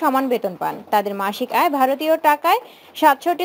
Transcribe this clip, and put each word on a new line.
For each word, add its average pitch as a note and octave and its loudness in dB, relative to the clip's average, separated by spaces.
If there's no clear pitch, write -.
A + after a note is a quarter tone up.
সমান C4+ 0
বেতন G#3+ -8
পান। D#3 -6
তাদের G3+ 0
মাসিক G3+ -6
আয় D#4 2
ভারতীয় C#4 0
টাকায় E4 2
সাতষট্টি D#4 2